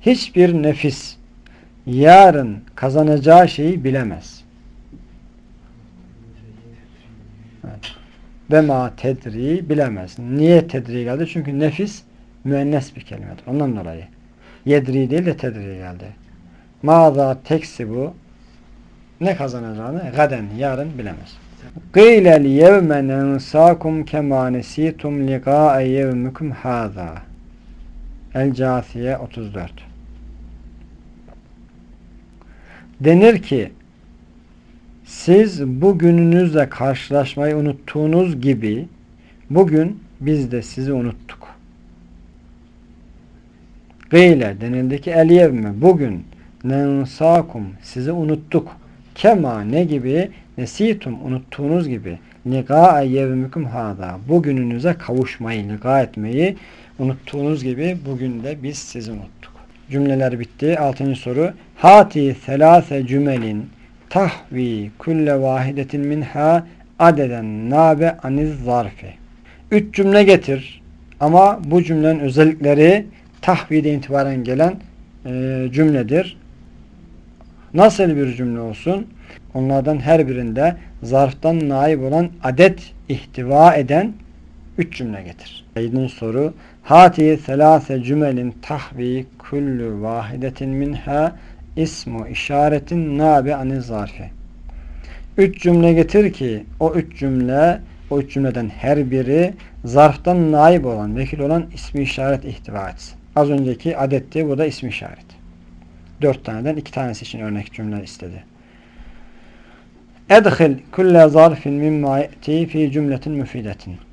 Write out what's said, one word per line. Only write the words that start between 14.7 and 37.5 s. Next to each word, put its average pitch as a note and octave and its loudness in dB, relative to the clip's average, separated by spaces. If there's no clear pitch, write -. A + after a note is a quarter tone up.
değil E3 -2
de D3+ -4
tedri G#2 -10
geldi. F#2 -16
Maza C#3+ 4
teksibu C3+ -6
ne F3+ -2
kazanacağını B2 -10
gaden, C3+ 0
yarın C#3 -6
bilemez. G2 -14
Qîlel F#3 8
yevme D3+ 6
nensâkum D3+ 0
kemâ C#3 -2
nesîtum D3 -4
ligâe C3+ 0
yevmikum C3 -4
hâzâ. G#2 -8
El C3+ -2
Câsiye B2+ -4
otuz A2+ -14
dört. F2+ -12
Denir F3+ 6
ki, A2+ -4
siz F3+ 2
bugününüzle E3+ 2
karşılaşmayı C#3 -4